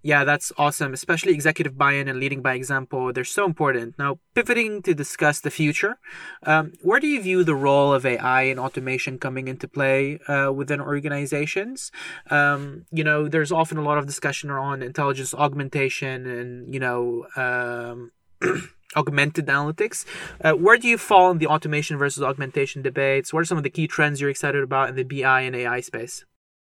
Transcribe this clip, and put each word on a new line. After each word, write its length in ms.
Yeah, 220
that's 340
awesome, 380
especially 380
executive 440
buy-in 300
and 140
leading 200
by 140
example. 580
They're 120
so 200
important. 540
Now, 220
pivoting 500
to 120
discuss 460
the 100
future, 480
um, 280
where 180
do 80
you 120
view 220
the 140
role 360
of 140
A 100
I 260
and 180
automation 580
coming 300
into 180
play, 640
uh, 240
within 280
organizations? 1080
Um, 640
you 100
know, 240
there's 240
often 260
a 60
lot 160
of 80
discussion 440
around 340
intelligence 500
augmentation 920
and, 460
you 60
know, 560
um, 800
<clears throat> 300
augmented 500
analytics. 580
Uh, 120
where 260
do 80
you 100
fall 360
in 60
the 100
automation 500
versus 240
augmentation 600
debates? 500
What 80
are 60
some 120
of 60
the 60
key 180
trends 320
you're 100
excited 320
about 280
in 40
the 80
B 220
I 160
and 160
A 100
I 140
space? 440